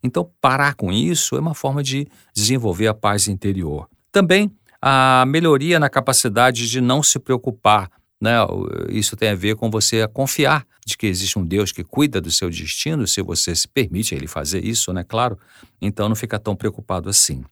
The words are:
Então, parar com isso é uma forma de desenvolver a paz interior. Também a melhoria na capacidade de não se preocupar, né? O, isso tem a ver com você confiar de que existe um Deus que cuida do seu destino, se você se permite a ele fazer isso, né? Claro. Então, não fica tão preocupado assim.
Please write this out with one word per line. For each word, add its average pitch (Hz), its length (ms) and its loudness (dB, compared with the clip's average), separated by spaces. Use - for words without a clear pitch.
Então, 170 260 -2
parar 135 340 2
com 92 160 -4
isso 139 460 0
é - 20 -2
uma 156 160 -2
forma 139 300 -4
de 135 240 -4
desenvolver 110 540 0
a 107 60 0
paz 104 340 0
interior. 92 600 -4
Também 196 400 4
a 131 460 6
melhoria 160 500 2
na 147 100 2
capacidade 120 800 2
de 123 120 -2
não 127 240 2
se - 160 2
preocupar, 107 680 0
né? 113 220 2
O, 92 240 -2
isso - 260 -2
tem 107 140 0
a 104 80 0
ver 101 180 0
com 113 160 -2
você 110 380 0
confiar 139 580 0
de - 120 -8
que - 100 -4
existe 95 320 -2
um 92 80 -2
Deus 95 240 0
que - 140 -12
cuida 143 360 0
do 82 120 -6
seu 92 180 0
destino, 95 560 -4
se - 160 -2
você 85 320 -2
se - 140 -2
permite 101 440 -2
a - 40 -6
ele 69 100 -8
fazer 80 380 -6
isso, 110 280 -2
né? 90 120 -6
Claro. 113 340 -2
Então, 101 280 -2
não 110 80 0
fica 113 200 -6
tão 104 200 -4
preocupado 92 520 -6
assim. 69 440 0